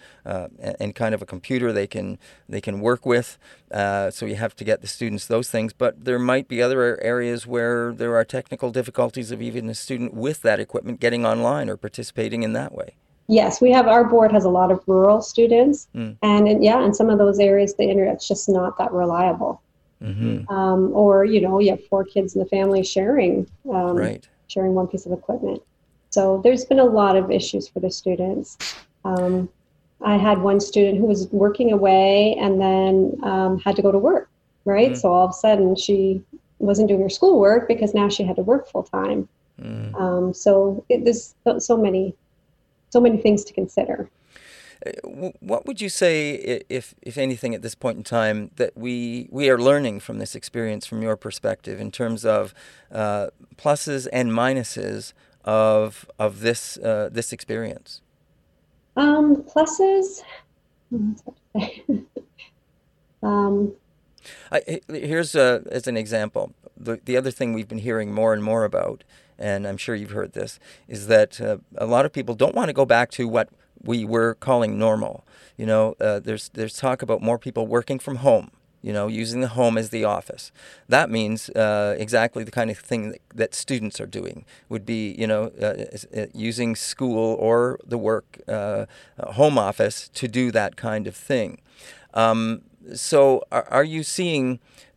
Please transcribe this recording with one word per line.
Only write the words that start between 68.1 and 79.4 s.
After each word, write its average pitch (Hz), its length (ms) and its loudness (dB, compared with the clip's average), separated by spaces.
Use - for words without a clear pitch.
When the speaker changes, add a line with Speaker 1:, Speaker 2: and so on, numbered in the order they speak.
Speaker 1:
more 110 200 2
and 104 100 -2
more 110 200 0
about - 400 -4
and 101 300 -6
I'm 98 100 -8
sure 117 180 -8
you've 101 160 -12
heard 101 220 -8
this, 98 260 -12
is 101 200 -14
that, 107 340 4
uh, 107 160 -4
a - 80 -4
lot 120 200 2
of 156 80 -6
people 123 220 -6
don't 139 200 0
wanna 180 180 -2
go 135 120 2
back 120 260 0
to 120 160 -6
what 113 220 -2
we 113 220 -4
were 113 300 0
calling 120 440 -2
normal. 110 460 -2
You 110 80 -8
know, 110 360 0
uh, 104 180 -2
there's, 110 300 -10
there's 110 260 -10
talk 131 260 -4
about 113 200 -4
more 117 160 -2
people 117 300 -8
working 120 320 -2
from 131 180 -10
home, 123 340 2
you 104 120 -8
know, 104 140 -2
using 113 340 -6